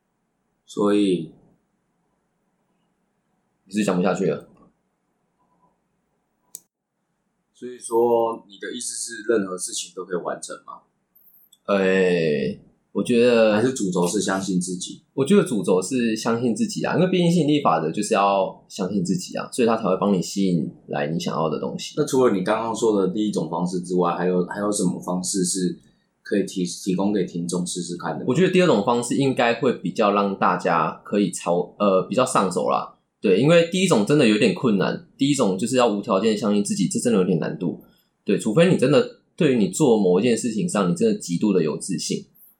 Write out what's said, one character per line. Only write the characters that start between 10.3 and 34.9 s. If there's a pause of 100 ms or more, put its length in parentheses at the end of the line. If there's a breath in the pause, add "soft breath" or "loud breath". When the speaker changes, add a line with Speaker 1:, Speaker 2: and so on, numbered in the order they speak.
Speaker 1:
成 (100)
吗？ (840)
Speaker 2:
诶， (340)
我
觉
得
Speaker 1:
还
是
主
轴
是
相
信
自
己？ (100)
Speaker 2:
我
觉
得
主
轴
是
相
信
自
己
啊，
因
为
毕
竟
吸
引
力
法
则
就
是
要
相
信
自
己
啊，
所
以
它
才
会
帮
你
吸
引 (160)
来
你
想
要
的
东
西。
Speaker 1:
那
除
了
你
刚
刚
说
的
第
一
种
方
式
之
外，
还
有，
还
有
什
么
方
式
是 (460 soft breath)
可
以
提-， (180)
提
供
给
听
众
试
试
看
的
吗？
Speaker 2:
我
觉
得
第
二
种
方
式
应
该
会
比
较
让
大
家
可
以
操-，
呃，
比
较
上
手
啦。 (240)
对，
因
为
第
一
种
真
的
有
点
困
难，